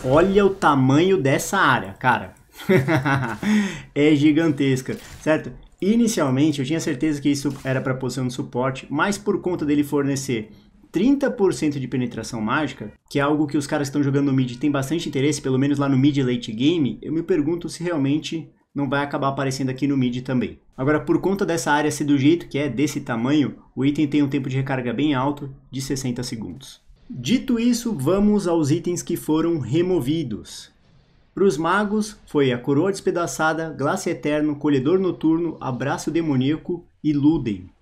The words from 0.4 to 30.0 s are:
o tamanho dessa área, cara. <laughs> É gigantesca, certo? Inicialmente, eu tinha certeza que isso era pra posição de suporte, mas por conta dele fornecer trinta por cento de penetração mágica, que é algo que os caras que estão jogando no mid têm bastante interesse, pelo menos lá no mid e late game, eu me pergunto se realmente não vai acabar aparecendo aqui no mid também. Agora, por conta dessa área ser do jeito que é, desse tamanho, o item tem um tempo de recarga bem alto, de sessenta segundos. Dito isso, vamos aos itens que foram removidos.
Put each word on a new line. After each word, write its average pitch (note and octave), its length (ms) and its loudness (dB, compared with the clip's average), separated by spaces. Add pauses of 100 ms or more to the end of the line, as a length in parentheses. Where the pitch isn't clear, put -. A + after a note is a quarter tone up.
o F#3 40 6
tamanho D3+ 680 4
dessa C#3+ 380 0
área, A#2+ 360 2
cara. A2 400 0 (340)
<laughs> C3+ 680 2 (560)
É D3+ 200 4
gigantesca, C#3+ 840 2 (240)
certo? D#3 300 0 (300)
Inicialmente, D#3+ 800 2
eu B2+ 60 -2
tinha D#3+ 140 -2
certeza D#3 400 -2
que C#3+ 80 0
isso C#3+ 240 0 (120)
era C3 160 -2
pra C3 140 -2
posição B2+ 320 -4
de B2 60 -4
suporte, C3 560 -4
mas F#3 300 0
por - 220 -2
conta F3 240 -4
dele D3 200 2
fornecer C#3 680 -2 (400)
trinta C4 400 2
por F#3+ 220 2
cento D3 260 -2
de B2+ 80 -4
penetração A#2+ 540 -6
mágica, A#2 520 -4 (180)
que - 80 -2
é C#3 40 2
algo D3 240 2
que D3+ 120 -2
os C#3 80 -2
caras D3 220 -2
que - 20 -8
estão D3 120 0
jogando C#3 240 2
no C#3 60 0
mid C3 240 0
têm D3+ 140 0
bastante C#3+ 380 -2
interesse, C#3+ 340 0
pelo C3 160 0
menos C#3 200 2
lá C#3+ 100 0
no C3+ 100 2
mid C#3 180 4
e C#3+ 60 2
late B2 280 -2
game, B2+ 520 0
eu C3+ 100 -8
me E3 100 -2
pergunto E3+ 460 -2
se D#3+ 140 -10
realmente D#3 680 -2 (260)
não C#3+ 140 -2
vai C#3+ 140 0
acabar C#3+ 260 -2
aparecendo C3+ 420 -2
aqui C3+ 160 -4
no C#3 100 0
mid B2 260 0
também. B2 360 -4 (180)
Agora, D3 240 0
por D#3+ 200 0
conta G3 240 -2
dessa E3 280 -2
área D3+ 180 2
ser D3 140 -4
do C#3+ 120 4
jeito D3+ 320 2
que C3+ 100 -6
é, D3 100 -2
desse C3+ 320 -2
tamanho, B2 560 0 (200)
o B2 80 -2
item D3 220 2
tem D3 160 2
um C#3+ 60 2
tempo C#3 200 -4
de C3 80 -4
recarga C3 360 -2
bem C#3+ 220 0
alto, C#3 360 -2 (200)
de B2+ 120 -8
sessenta C3+ 400 -4
segundos. G#2 580 -12 (300)
Dito A3 480 0
isso, A#3 340 0
vamos G3 540 2
aos E3 240 2
itens E3+ 320 0
que E3+ 140 -4
foram D#3+ 420 0
removidos. C#3+ 1120 -2 (640)